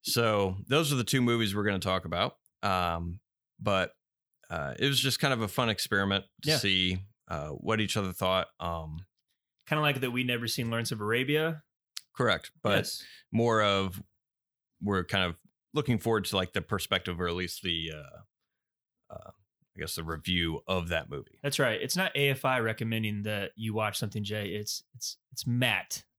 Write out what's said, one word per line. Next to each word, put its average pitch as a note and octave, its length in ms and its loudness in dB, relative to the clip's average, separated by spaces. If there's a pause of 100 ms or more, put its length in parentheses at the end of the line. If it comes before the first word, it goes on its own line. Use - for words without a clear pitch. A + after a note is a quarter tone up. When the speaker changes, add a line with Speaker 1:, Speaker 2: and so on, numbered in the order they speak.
Speaker 1:
So G2+ 540 2 (100)
those D3 260 2
are C#3 40 2
the A#2 80 0
two C3 180 2
movies A#2 320 2
we're G#2 100 0
gonna G2+ 140 2
talk F#2 260 0
about. F2+ 320 -2 (260)
Um, F2 580 0 (400)
but, G2 320 2 (560)
uh, D2 300 -6
it B2+ 100 2
was C3+ 120 2
just C3 200 0
kind C#3 120 2
of A2+ 100 0
a G#2 60 -2
fun A#2+ 200 0
experiment G2 560 2 (180)
to D3 80 0
Speaker 2:
Yeah. D#3 80 4
Speaker 1:
see, F#2 460 2 (240)
uh, D2+ 220 -6
what G#2+ 300 -2
each G2+ 160 0
other F#2+ 160 0
thought. F#2 360 2 (100)
Um, E2 480 -6 (600)
Speaker 2:
Kinda D3+ 140 0
like C#3 180 2
that B2+ 100 0
we'd B2 160 0
never A#2+ 220 0
seen A#2 220 -2
Lawrence A#2 200 0
of A2 100 -4
Arabia. D3 640 0 (540)
Speaker 1:
Correct. G#2+ 340 2 (120)
But G2+ 160 4
Speaker 2:
Yes. - 260 -4 (260)
Speaker 1:
more A2+ 320 4
of, G2 400 2 (800)
we're F#2+ 220 2
kind F#2+ 200 0
of E2+ 120 -2 (360)
looking B2 280 2
forward A2 240 2
to, - 120 -4
like, F#2 160 0
the F#2+ 100 -2
perspective, F#2 580 -2
or F2 80 0
at E2+ 60 0
least F2+ 280 -6
the, E2 300 -4
uh, D2+ 300 -16 (920)
uh, - 160 -16 (460)
I - 20 -14
guess D#2 160 -6
the E2+ 80 -6
review E2 640 -2
of F2+ 220 -2
that E2 200 -2
movie. - 360 -12
Speaker 2:
That's C#3+ 160 -2
right. A#2 200 2
It's - 160 -2
not F#3 200 0
A C#3+ 140 4
F C3+ 140 -2
I C3 140 2
recommending A2 640 -2
that G#2 320 -4
you A2 180 -4
watch G#2+ 260 0
something, G#2+ 260 -4
Jay. G#2 300 -4
It's, - 280 -6 (140)
it's, - 220 -10 (120)
it's - 160 -8
Matt. A#2+ 580 0 (140)